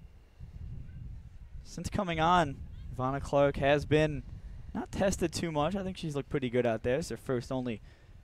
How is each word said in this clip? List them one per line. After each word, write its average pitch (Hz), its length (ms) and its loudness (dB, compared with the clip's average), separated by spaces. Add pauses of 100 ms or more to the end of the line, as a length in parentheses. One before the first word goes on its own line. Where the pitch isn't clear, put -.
(1600)
Since - 260 -8
coming 170 300 0
on, 165 380 4 (380)
Ivana 135 260 -2
Clark 143 360 4
has 143 280 4
been 151 380 4 (500)
not - 180 -6
tested 190 400 2
too 170 200 -2
much. 151 240 2
I 196 80 -2
think 185 140 -6
she's 151 180 -4
looked 139 140 -4
pretty 135 200 0
good 120 160 4
out 110 180 2
there. 123 140 2
It's 170 120 -4
her 113 80 -6
first 123 340 -2
only, 123 300 -4 (420)